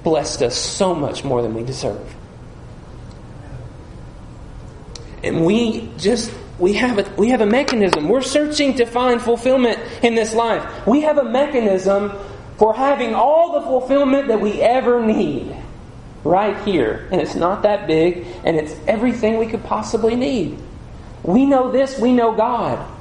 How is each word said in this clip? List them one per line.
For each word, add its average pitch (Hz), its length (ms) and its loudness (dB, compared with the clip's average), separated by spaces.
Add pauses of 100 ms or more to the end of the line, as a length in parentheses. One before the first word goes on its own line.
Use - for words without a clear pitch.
Blessed 147 380 0
us 120 120 2
so - 400 0
much 147 300 -4
more 127 160 0
than 113 140 -2
we 117 100 -6
deserve. 120 500 -6 (3000)
And 165 220 2
we 220 500 2
just, 220 360 0 (260)
we 196 160 2
have 240 240 0
a, - 180 -4
we 214 140 4
have 247 100 2
a 214 60 4
mechanism. 202 600 2
We're 247 140 4
searching 294 540 2
to 240 100 2
find 247 360 2
fulfillment 233 600 2 (220)
in 233 120 4
this 226 200 0
life. 220 520 0
We 262 140 6
have 302 160 2
a 277 80 4
mechanism 208 880 2 (460)
for 220 160 6
having 247 400 0
all 311 380 4
the 294 100 0
fulfillment 269 680 2
that 220 140 2
we - 180 0
ever 240 440 4
need 180 520 0 (680)
right 190 400 2
here. 147 480 0
And 175 80 2
it's - 160 -6
not 185 260 0
that 208 240 2
big, 160 400 2 (180)
and 165 120 0
it's 151 180 -4 (140)
everything 226 500 0
we 226 80 0
could 226 180 -6
possibly 220 520 -2
need. 247 420 -2 (640)
We 240 240 4
know 262 240 4
this, 262 280 0
we 247 140 4
know 233 200 4
God. 220 520 0 (160)